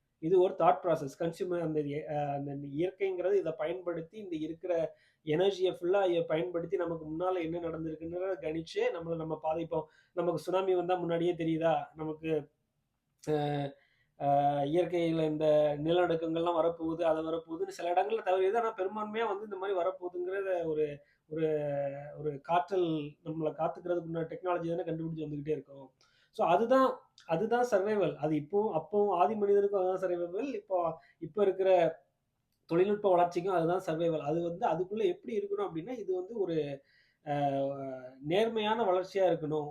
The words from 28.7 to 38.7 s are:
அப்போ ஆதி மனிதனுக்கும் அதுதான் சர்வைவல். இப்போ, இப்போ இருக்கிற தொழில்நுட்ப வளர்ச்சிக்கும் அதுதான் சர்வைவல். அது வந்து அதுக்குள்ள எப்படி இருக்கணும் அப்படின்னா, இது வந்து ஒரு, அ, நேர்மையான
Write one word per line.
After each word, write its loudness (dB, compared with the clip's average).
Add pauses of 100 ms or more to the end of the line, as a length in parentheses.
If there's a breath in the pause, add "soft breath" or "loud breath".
அப்போ -2 (180)
ஆதி 4
மனிதனுக்கும் 4
அதுதான் 0
சர்வைவல். -2
இப்போ, -2 (400 loud breath)
இப்போ -4
இருக்கிற 2 (1000)
தொழில்நுட்ப 4
வளர்ச்சிக்கும் 4
அதுதான் 2
சர்வைவல். 0
அது 0
வந்து -4
அதுக்குள்ள 0
எப்படி -2
இருக்கணும் -2
அப்படின்னா, -8
இது -6
வந்து -6
ஒரு, -2 (680 soft breath)
அ, -2 (880)
நேர்மையான 0